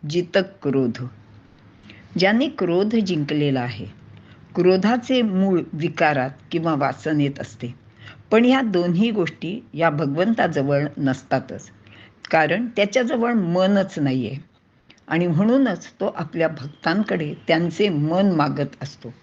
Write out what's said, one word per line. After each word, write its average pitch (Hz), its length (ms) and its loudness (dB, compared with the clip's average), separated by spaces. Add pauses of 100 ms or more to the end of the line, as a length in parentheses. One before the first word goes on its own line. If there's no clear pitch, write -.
(100)
जितक्रोध. 143 920 -2 (1120)
ज्याने 226 300 2
क्रोध 196 460 0
जिंकलेला 151 680 0
आहे, 113 260 -8 (680)
क्रोधाचे 214 680 2
मूळ 190 380 2 (120)
विकारात 151 580 0 (200)
किंवा 165 240 0
वासनेत 143 680 0
असते. - 340 -12 (560)
पण 226 140 6
या 262 160 4
दोन्ही 185 500 2
गोष्टी 185 640 -4
या 165 160 2
भगवंताजवळ 147 960 0 (120)
नसतातच, 131 720 -4 (600)
कारण 165 360 2 (100)
त्याच्याजवळ 233 560 0
मनच 190 680 0
नाहीये 131 380 -2 (720)
आणि 170 180 0
म्हणूनच 208 640 2
तो - 280 -6
आपल्या 160 320 -2
भक्तांकडे 160 840 -2 (140)
त्यांचे 170 400 2
मन 170 420 2
मागत 143 520 -2
असतो. 127 400 -16